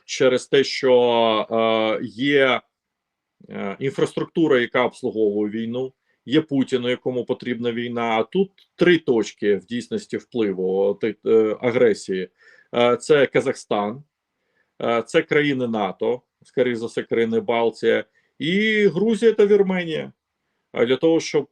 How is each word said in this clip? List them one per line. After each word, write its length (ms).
через 420
те, 180
що, 880
е, 540
є, 560
е, 320
інфраструктура, 800
яка 240
обслуговує 680
війну, 420
є 140
Путін, 440
якому 400
потрібна 480
війна. 460
А 40
тут 280
три 220
точки 580
в 80
дійсності 520
впливу, 840
е, 340
агресії. 680
Е, 220
це 300
Казахстан, 760
е, 240
це 160
країни 460
нато, 520
скоріше 320
за 100
все, 160
країни 380
Балтії, 640
і 480
Грузія 460
та 140
Вірменія. 680
А 120
для 120
того, 240
щоб, 320